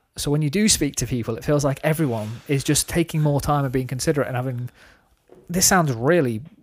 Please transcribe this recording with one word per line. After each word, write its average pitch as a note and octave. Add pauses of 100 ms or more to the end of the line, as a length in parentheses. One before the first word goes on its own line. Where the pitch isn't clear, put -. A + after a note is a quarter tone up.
(220)
so -
when D3+
you D3
do G3+
speak C#3+
to B2
people, A#2
it A2+
feels D3
like C#3
everyone C#3 (180)
is C#3
just -
taking D#3+
more C#3+
time D3
and B2+
being C3
considerate C3+
and C3
having, B2 (800)
this F3+
sounds E3+
really, B2 (220)